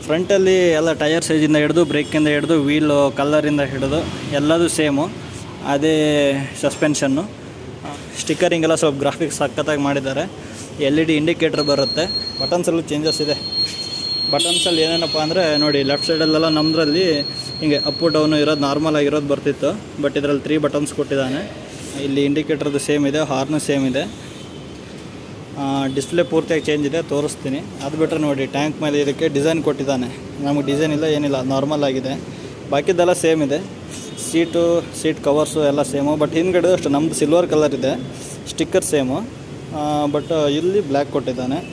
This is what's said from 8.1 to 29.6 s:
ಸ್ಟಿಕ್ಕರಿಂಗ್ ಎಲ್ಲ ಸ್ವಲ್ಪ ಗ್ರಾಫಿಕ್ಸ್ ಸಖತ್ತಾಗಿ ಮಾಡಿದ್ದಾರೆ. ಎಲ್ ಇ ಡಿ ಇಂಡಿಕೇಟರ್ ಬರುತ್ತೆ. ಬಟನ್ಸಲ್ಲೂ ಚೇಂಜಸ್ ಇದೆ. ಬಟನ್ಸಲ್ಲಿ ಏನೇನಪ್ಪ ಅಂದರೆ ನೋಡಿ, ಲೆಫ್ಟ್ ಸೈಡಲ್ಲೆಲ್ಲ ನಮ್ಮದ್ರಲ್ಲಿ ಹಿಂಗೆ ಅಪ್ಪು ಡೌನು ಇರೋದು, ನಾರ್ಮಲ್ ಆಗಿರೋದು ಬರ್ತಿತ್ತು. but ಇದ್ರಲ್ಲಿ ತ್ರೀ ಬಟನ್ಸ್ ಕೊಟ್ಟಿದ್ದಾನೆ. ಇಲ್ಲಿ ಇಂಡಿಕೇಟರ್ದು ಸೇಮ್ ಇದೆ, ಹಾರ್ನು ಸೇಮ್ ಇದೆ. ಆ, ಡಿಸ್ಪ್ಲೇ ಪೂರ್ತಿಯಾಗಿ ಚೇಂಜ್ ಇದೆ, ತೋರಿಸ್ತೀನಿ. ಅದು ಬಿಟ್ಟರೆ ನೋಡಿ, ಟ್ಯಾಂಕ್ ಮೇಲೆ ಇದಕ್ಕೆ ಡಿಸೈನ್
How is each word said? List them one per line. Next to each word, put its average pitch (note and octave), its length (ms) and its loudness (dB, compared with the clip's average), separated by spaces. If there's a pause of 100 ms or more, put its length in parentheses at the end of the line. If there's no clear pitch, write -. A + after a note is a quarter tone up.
ಸ್ಟಿಕ್ಕರಿಂಗ್ E3 460 2
ಎಲ್ಲ D#3+ 140 6
ಸ್ವಲ್ಪ D3 220 4
ಗ್ರಾಫಿಕ್ಸ್ C#3+ 380 -2
ಸಖತ್ತಾಗಿ D3 460 0
ಮಾಡಿದ್ದಾರೆ. C#3 360 0 (640)
ಎಲ್ D3 140 4
ಇ - 80 4
ಡಿ D#3+ 120 4
ಇಂಡಿಕೇಟರ್ D#3 500 2
ಬರುತ್ತೆ. C#3 340 0 (340)
ಬಟನ್ಸಲ್ಲೂ E3+ 520 0
ಚೇಂಜಸ್ D3+ 340 0
ಇದೆ. D3 100 0 (1000)
ಬಟನ್ಸಲ್ಲಿ E3+ 540 2
ಏನೇನಪ್ಪ E3 380 0
ಅಂದರೆ F3 180 2 (220)
ನೋಡಿ, C#3+ 160 4 (100)
ಲೆಫ್ಟ್ C#3+ 180 -2
ಸೈಡಲ್ಲೆಲ್ಲ D#3+ 480 2
ನಮ್ಮದ್ರಲ್ಲಿ D#3 480 2 (560)
ಹಿಂಗೆ D3 180 2 (120)
ಅಪ್ಪು E3+ 260 0
ಡೌನು D#3 280 4
ಇರೋದು, D3+ 220 2
ನಾರ್ಮಲ್ D3+ 340 2
ಆಗಿರೋದು C#3+ 340 0
ಬರ್ತಿತ್ತು. C#3 360 0 (320)
but C#3 180 0
ಇದ್ರಲ್ಲಿ C#3+ 280 0
ತ್ರೀ D3+ 160 2
ಬಟನ್ಸ್ C#3+ 340 0
ಕೊಟ್ಟಿದ್ದಾನೆ. C#3 440 -2 (640)
ಇಲ್ಲಿ C#3 240 2
ಇಂಡಿಕೇಟರ್ದು D3 580 0
ಸೇಮ್ D3 240 2
ಇದೆ, D3+ 100 0 (100)
ಹಾರ್ನು C#3 360 -2
ಸೇಮ್ C#3 240 2
ಇದೆ. D#3+ 380 -6 (1300)
ಆ, - 20 -4 (320)
ಡಿಸ್ಪ್ಲೇ C#3+ 340 0
ಪೂರ್ತಿಯಾಗಿ D#3+ 380 0
ಚೇಂಜ್ D3+ 220 0
ಇದೆ, D#3+ 100 -2 (100)
ತೋರಿಸ್ತೀನಿ. C#3+ 500 -4 (260)
ಅದು D3 160 -6
ಬಿಟ್ಟರೆ D#3+ 240 0
ನೋಡಿ, C#3 180 0 (100)
ಟ್ಯಾಂಕ್ D3 300 -2
ಮೇಲೆ D3 200 0
ಇದಕ್ಕೆ C#3+ 220 0 (100)
ಡಿಸೈನ್ D#3 300 2